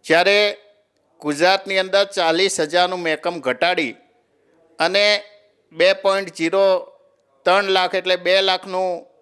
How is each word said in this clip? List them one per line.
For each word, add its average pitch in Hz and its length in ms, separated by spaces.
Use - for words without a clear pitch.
જ્યારે 185 340
ગુજરાતની 185 640
અંદર 190 220
ચાલીસ 180 400
હજારનું 180 340
મેકમ 160 340
ઘટાડી 135 520
અને 185 260
બે 170 220
પોઇન્ટ 196 420
ઝીરો 180 300
ત્રણ 190 300
લાખ 185 220
એટલે 185 180
બે 185 80
લાખનું 185 420